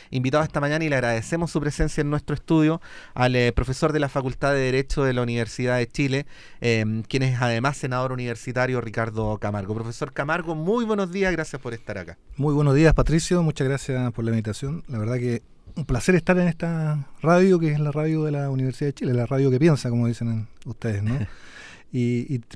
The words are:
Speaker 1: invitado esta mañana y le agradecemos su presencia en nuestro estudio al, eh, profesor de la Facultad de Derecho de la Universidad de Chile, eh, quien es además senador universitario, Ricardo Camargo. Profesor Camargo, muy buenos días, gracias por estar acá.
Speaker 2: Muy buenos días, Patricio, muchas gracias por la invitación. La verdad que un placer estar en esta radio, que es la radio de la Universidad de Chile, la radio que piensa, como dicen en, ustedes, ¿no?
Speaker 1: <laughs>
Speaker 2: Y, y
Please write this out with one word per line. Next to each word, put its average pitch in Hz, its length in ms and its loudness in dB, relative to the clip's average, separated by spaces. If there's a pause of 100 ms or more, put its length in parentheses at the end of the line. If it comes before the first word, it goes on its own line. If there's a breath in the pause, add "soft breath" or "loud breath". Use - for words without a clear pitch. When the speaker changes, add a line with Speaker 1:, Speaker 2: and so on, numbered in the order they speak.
(100 loud breath)
Speaker 1:
invitado 131 340 2
esta 151 160 -2
mañana 147 240 0
y 156 60 0
le 143 60 2
agradecemos 123 560 0
su 165 60 -2
presencia 151 440 -2
en 147 80 -4
nuestro 147 240 -4
estudio 160 480 2 (320 loud breath)
al, 127 200 2
eh, 120 180 4
profesor 131 420 0
de 156 60 0
la 139 100 0
Facultad 135 420 -2
de 139 60 2
Derecho 135 460 0
de 131 100 2
la 123 80 0
Universidad 120 560 -2
de 120 80 0
Chile, 143 400 -2 (340 loud breath)
eh, 110 420 0 (120)
quien 135 80 0
es 127 180 0
además 123 360 0
senador 127 340 -2
universitario, 127 720 -2
Ricardo 110 580 -2
Camargo. 104 340 -4
Profesor 113 400 -6
Camargo, 160 440 -4
muy 202 280 0
buenos 202 280 0
días, 190 180 0
gracias 160 320 -4
por 120 100 -8
estar 107 240 -8
acá. 82 220 -12 (180)
Speaker 2:
Muy 147 180 2
buenos 143 200 4
días, 156 180 8
Patricio, 156 520 4
muchas 143 240 0
gracias 131 420 -2
por 113 140 -4
la 113 80 0
invitación. 113 560 -4
La 120 100 -6
verdad 113 200 -2
que 120 240 -2 (340)
un 160 80 -4
placer 135 320 2
estar 180 240 2
en 180 80 4
esta 160 580 -2 (160)
radio, 175 380 6
que 160 100 2
es 147 80 0
la 151 140 0
radio 156 320 0
de 151 80 0
la 143 180 -2
Universidad 131 380 -2
de 143 60 -2
Chile, 135 200 -2
la 120 120 2
radio 139 260 2
que 127 80 2
piensa, 147 300 4
como 117 180 2
dicen 117 200 -2
en, 113 200 -4 (180)
ustedes, 107 380 -4
¿no? 113 120 0
Speaker 1:
<laughs> - 760 -10
Speaker 2:
Y, 120 420 0
y 123 60 -2 (160)